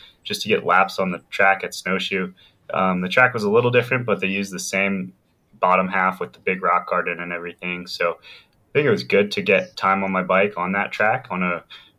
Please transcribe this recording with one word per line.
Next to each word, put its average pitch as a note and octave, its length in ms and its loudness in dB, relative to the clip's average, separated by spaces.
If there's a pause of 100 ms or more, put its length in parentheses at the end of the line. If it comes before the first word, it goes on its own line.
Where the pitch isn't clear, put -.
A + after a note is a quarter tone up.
(240)
just G2+ 200 -8
to - 40 -8
get G#2+ 160 2
laps F#2 360 2
on F#2 100 0
the F2 220 -6
track G2 320 2
at F2+ 100 -8
Snowshoe. F#2 580 -4 (400)
Um, F#2 300 0
the F2+ 80 -4
track B2+ 240 4
was A2+ 80 -2
a G#2 80 0
little A#2+ 220 4
different, B2 340 2
but G2+ 160 0
they F#2+ 60 -2
used G2 260 -4
the F2+ 60 -8
same G2 520 -2 (480)
bottom F#2 280 4
half F#2 320 0
with F2 140 -8
the - 60 -20
big F#2+ 220 -4
rock F2+ 260 0
garden F2 320 -2
and F2 140 -8
everything. F2 540 -8
So E2+ 340 -4
I - 520 -20
think D3+ 120 2
it B2+ 60 4
was F#2 140 0
good G#2 260 2
to G2+ 100 -4
get F#2 340 0
time G2 280 0
on G2 80 -2
my F#2+ 100 0
bike F#2+ 340 2
on F#2 180 -4
that G2+ 180 -2
track A2+ 400 0
on F#2 100 -4
a F2 220 -2 (360)